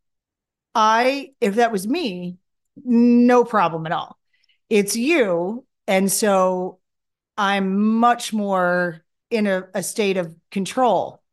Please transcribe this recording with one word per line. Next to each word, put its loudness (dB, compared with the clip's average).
I, 2
if -2
that 2
was -4
me, -4
no 4
problem -2
at -6
all. -8
It's 0
you. -2
And 0
so 0
I'm 0
much 0
more -2
in -2
a, -2
a -6
state -2
of -6
control -2